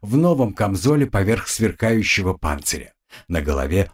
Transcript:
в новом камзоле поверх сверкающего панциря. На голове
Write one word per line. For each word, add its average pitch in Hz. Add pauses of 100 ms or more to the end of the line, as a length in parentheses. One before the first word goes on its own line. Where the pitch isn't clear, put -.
в 107
новом 143
камзоле 110
поверх 110
сверкающего 107
панциря. 71 (340)
На 82
голове 73